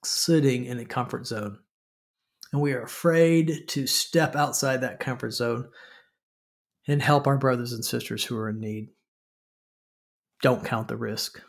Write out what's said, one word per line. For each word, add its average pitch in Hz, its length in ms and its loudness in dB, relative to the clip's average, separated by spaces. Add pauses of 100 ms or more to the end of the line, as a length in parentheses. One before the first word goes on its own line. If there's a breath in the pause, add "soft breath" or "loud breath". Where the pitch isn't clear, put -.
sitting 139 580 2
in 123 160 -8
a 117 60 -10
comfort 123 420 -6
zone. 104 320 -8 (920)
And 143 80 0
we 143 120 2
are 123 100 -4
afraid 165 880 4
to 139 180 -2
step - 480 0
outside 135 460 0
that 127 180 -4
comfort 120 320 -6
zone 117 380 -2 (1160 loud breath)
and 143 140 2
help 143 240 4
our 139 120 4
brothers 123 360 0
and 117 100 -8
sisters 117 400 -4
who 120 140 -6
are 110 100 -4
in 107 120 -6
need. 107 300 -8 (1500)
Don't 127 200 4
count 110 240 -4
the 117 80 -6
risk. 110 540 -8